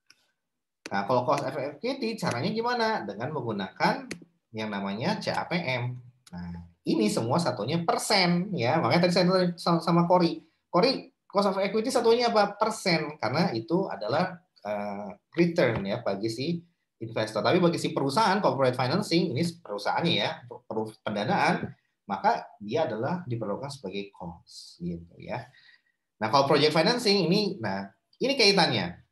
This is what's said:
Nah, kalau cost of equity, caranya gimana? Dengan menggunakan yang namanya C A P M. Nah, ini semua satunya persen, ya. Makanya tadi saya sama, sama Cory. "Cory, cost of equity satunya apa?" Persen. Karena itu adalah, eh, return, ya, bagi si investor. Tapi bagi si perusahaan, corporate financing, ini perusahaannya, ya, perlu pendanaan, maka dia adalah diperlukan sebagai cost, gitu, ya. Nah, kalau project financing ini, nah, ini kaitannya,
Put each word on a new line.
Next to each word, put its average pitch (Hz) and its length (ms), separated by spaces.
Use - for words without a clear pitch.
Nah, 98 160
kalau 123 200
cost 147 200
of - 100
equity, 226 580
caranya 147 360
gimana? 226 520
Dengan 117 320
menggunakan 117 720
yang 110 180
namanya 104 480
C - 140
A - 100
P 170 120
M. 127 420
Nah, 87 320
ini 107 260
semua 120 240
satunya 160 460
persen, 185 720
ya. 131 240
Makanya 160 300
tadi 175 60
saya 180 120
sama, 170 240
sama 170 240
Cory. 175 340
"Cory, 233 420
cost 202 240
of 190 80
equity 214 320
satunya 233 420
apa?" 202 240
Persen. 165 640
Karena 139 340
itu 165 380
adalah, 156 480
eh, 104 460
return, 151 480
ya, 104 160
bagi 101 320
si 165 300
investor. 110 480
Tapi 143 160
bagi 170 160
si 143 160
perusahaan, 185 480
corporate 131 380
financing, 165 580
ini 165 80
perusahaannya, 107 560
ya, 123 320
perlu 110 400
pendanaan, 131 640
maka 202 480
dia 131 320
adalah 131 400
diperlukan 107 400
sebagai 98 480
cost, - 640
gitu, 85 400
ya. 120 240
Nah, 110 160
kalau 139 160
project 151 240
financing 202 560
ini, 196 320
nah, 98 240
ini 262 160
kaitannya, 160 800